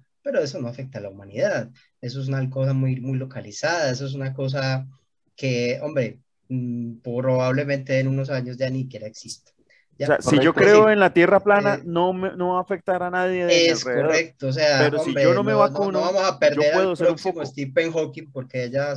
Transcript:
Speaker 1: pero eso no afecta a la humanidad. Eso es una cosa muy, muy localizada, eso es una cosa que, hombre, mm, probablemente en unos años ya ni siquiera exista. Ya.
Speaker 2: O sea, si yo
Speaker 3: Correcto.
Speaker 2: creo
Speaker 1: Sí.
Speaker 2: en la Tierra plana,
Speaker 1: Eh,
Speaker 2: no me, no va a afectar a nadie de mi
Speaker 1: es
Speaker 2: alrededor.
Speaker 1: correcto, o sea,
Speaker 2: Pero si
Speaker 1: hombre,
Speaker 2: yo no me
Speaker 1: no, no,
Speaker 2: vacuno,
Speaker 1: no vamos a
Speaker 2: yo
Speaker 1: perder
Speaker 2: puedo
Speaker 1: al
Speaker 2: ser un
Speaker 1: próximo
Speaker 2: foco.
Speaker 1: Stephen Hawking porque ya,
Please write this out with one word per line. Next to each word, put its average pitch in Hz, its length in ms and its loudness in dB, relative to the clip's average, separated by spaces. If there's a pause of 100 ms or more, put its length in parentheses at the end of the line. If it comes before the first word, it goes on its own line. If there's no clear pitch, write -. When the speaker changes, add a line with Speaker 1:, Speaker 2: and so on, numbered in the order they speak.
(220)
Speaker 1:
pero 240 180 -2
eso 151 200 -4
no 120 80 -6
afecta 127 300 -12
a 101 40 -12
la 101 80 -10
humanidad. 110 600 -4 (300)
Eso 127 200 -10
es 135 80 -6
una 135 220 -2
cosa 131 220 -2
muy, 131 280 0
muy 131 180 -6
localizada, 131 720 -4
eso 135 160 -6
es 135 80 -8
una 135 180 -6
cosa 135 540 -4 (500)
que, 123 460 -2
hombre, 127 380 -4 (280)
mm, 120 540 -6
probablemente 131 960 0
en 135 80 0
unos 135 220 -2
años 127 260 -6
ya 131 140 -2
ni 131 140 -4
siquiera 120 220 -14
exista. - 460 -18 (440)
Ya. 143 100 -4
Speaker 2:
O - 20 -4
sea, 147 140 2
si 123 140 4
yo 143 160 6
Speaker 3:
Correcto. 196 200 6
Speaker 2:
creo 214 140 10
Speaker 1:
Sí. 214 60 6
Speaker 2:
en 208 80 4
la 185 120 6
Tierra 180 280 6
plana, 202 360 2
Speaker 1:
Eh, - 80 -10
Speaker 2:
no 175 280 0
me, 185 240 -6
no 180 180 -2
va 180 40 0
a 185 40 -2
afectar 180 400 -4
a 180 80 -6
nadie 180 360 -2
de - 0 -
mi 175 60 2
Speaker 1:
es 165 340 2
Speaker 2:
alrededor. 127 200 0
Speaker 1:
correcto, 160 420 -2
o 131 40 -2
sea, 147 280 2
Speaker 2:
Pero 147 180 2
si - 120 -2
Speaker 1:
hombre, 143 120 0
Speaker 2:
yo 170 120 6
no - 100 0
me 214 80 0
Speaker 1:
no, 214 60 2
no, 208 40 6
Speaker 2:
vacuno, 196 300 0
Speaker 1:
no 185 80 0
vamos 185 220 0
a 190 100 0
Speaker 2:
yo - 60 -8
Speaker 1:
perder 147 340 2
Speaker 2:
puedo 190 180 2
Speaker 1:
al 170 60 -4
Speaker 2:
ser 170 100 0
un 175 60 4
Speaker 1:
próximo 175 220 -4
Speaker 2:
foco. 151 120 -8
Speaker 1:
Stephen 143 460 -2
Hawking 156 400 -6
porque 127 380 -8
ya, 139 260 -4